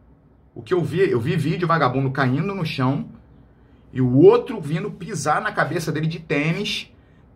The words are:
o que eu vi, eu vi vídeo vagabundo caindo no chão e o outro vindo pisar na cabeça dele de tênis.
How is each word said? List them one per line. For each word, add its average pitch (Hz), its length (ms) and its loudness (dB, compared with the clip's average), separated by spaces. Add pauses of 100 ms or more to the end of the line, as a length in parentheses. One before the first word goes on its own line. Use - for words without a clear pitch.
(540)
o 117 80 -14
que 180 120 -6
eu 175 100 2
vi, 170 260 0
eu 120 100 2
vi 131 160 -2
vídeo 170 320 -2
vagabundo 135 440 0
caindo 139 420 0
no 185 120 -6
chão 139 440 -2 (840)
e 127 80 -4
o 127 180 2
outro 214 440 6
vindo 180 300 -6
pisar 170 500 -4
na 214 100 -4
cabeça 160 400 -2
dele 156 160 -2
de 160 120 -6
tênis. 165 760 -4 (420)